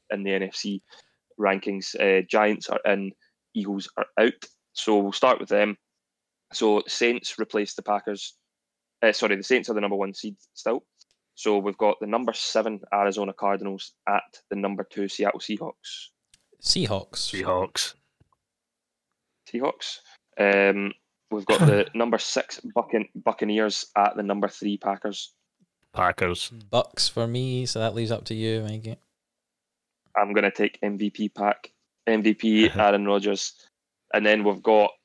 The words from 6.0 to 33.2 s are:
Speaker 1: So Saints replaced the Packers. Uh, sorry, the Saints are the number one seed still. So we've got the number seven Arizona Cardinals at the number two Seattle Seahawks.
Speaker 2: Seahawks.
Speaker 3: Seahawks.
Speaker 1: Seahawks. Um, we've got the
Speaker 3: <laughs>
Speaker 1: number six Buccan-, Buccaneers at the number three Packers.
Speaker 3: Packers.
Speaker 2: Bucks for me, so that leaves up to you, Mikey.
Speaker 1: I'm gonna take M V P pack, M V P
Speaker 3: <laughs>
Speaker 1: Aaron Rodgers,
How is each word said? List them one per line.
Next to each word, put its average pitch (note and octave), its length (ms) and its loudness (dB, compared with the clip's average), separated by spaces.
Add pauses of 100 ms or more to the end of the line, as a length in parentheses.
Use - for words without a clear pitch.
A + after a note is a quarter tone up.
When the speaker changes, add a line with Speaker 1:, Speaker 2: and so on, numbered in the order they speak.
Speaker 1:
So G#2+ 340 2
Saints - 540 -2
replaced G#2+ 380 -4
the G#2+ 40 -10
Packers. G#2 540 -6 (640)
Uh, A2 120 6
sorry, G#2 240 0
the G2 60 -10
Saints B2 260 0
are A#2 40 -4
the G#2+ 80 -2
number G2+ 140 -2
one G2 180 -4
seed G#2 220 -12 (180)
still. - 300 -4 (520)
So G#2 240 0
we've G2 180 -4
got G#2 240 2
the G#2+ 60 -6
number A#2 260 -2
seven G#2+ 480 -4 (120)
Arizona G2+ 380 0
Cardinals G2 640 -6 (140)
at G2+ 140 0 (280)
the G2+ 80 -6
number G2 260 -4
two G2+ 240 -6
Seattle G2+ 320 -2
Seahawks. - 720 -12 (520)
Speaker 2:
Seahawks. G#2 580 -2 (120)
Speaker 3:
Seahawks. F#2 640 -4 (1600)
Speaker 1:
Seahawks. - 480 -4 (400)
Um, G2+ 540 4 (380)
we've G#2 140 -4
got G#3+ 140 4
the G#2 320 6
Speaker 3:
<laughs> - 20 -10
Speaker 1:
number A#2 240 2
six - 440 -6 (140)
Buccan-, A#2 400 0
Buccaneers G#2+ 800 0
at G#2 200 4
the G#2+ 80 -4
number G2+ 240 0
three G2+ 300 -6
Packers. - 560 -6 (600)
Speaker 3:
Packers. F2 560 0 (200)
Speaker 2:
Bucks - 400 0
for A#2 180 -2
me, B2+ 380 -4
so A#2+ 140 -6
that A2 160 -2
leaves A2+ 160 -2
up - 140 -6
to A2+ 100 -8
you, A2 260 -2
Mikey. A2 360 -10 (1200)
Speaker 1:
I'm G#2 180 2
gonna G2+ 180 4
take - 300 -2
M G#2 160 -2
V G#2 120 -2
P G#2+ 200 -4
pack, - 420 -2 (340)
M A2 160 2
V G#2+ 120 4
P G#2+ 360 4
Speaker 3:
<laughs> - 60 -4
Speaker 1:
Aaron G2+ 300 4
Rodgers, G2+ 480 0 (600)